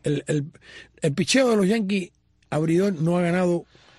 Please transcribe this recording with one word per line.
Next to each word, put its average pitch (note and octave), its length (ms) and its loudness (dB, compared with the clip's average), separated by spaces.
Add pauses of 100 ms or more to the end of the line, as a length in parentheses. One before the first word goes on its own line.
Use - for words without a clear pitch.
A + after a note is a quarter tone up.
el, C#3+ 240 -2
el, D3 180 -2 (560)
el D3+ 120 0
picheo B3+ 360 2
de A3+ 60 2
los G3+ 120 2
Yankees G3 440 -2 (380)
abridor E3 440 0
no E3 240 0
ha F3+ 40 0
ganado, F3 440 0 (320)